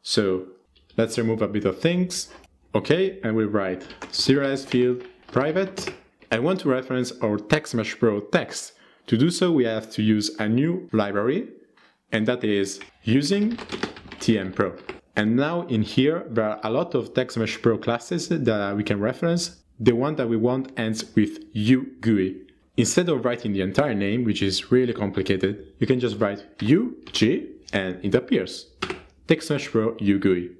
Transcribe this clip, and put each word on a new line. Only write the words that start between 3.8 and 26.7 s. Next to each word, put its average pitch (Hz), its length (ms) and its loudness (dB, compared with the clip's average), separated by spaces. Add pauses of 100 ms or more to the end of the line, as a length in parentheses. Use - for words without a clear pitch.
serialized 139 580 0
field 123 360 2 (240)
private. 165 640 -2 (380)
I 113 80 0
want 180 220 0
to - 80 0
reference 127 440 -2 (100)
our 107 160 0
Text - 360 -2
Mesh 113 240 -4
Pro 107 220 2
text. - 520 -4 (340)
To 117 100 2
do 147 140 4
so, 175 220 2
we 135 120 4
have 110 280 -2
to 110 100 -2
use 107 360 2
a 107 100 -2
new 156 440 0
library, 110 560 0 (640)
and 110 140 2
that 123 180 0
is 101 340 0 (240)
using 196 560 2 (600)
T 110 180 2
M 95 140 -4
Pro. 95 240 -2 (400)
And 107 180 2
now 160 320 0
in 110 160 0
here, 143 460 2
there 110 160 0
are 110 180 -4
a 110 80 -2
lot 127 240 -2
of 120 200 -2
Text 127 240 -2
Mesh 110 220 -2
Pro 110 180 4
classes 120 500 -4
that 110 480 0
we 104 80 -2
can 104 160 -2
reference. 170 640 -2 (180)
The 117 140 6
one 143 220 0
that 127 120 -2
we 117 80 2
want 127 420 0
ends 110 260 -4 (120)
with - 360 0
U 120 380 2 (100)
gui. 104 420 0 (340)
Instead 175 320 2
of 127 160 0
writing 120 300 -2
the 95 80 0
entire 113 320 0
name, 101 300 0
which 104 180 0
is - 280 -2
really 123 220 4
complicated, 98 880 -2
you 120 80 0
can 127 120 4
just 113 220 -2
write 101 240 -2 (160)
U 165 420 2 (100)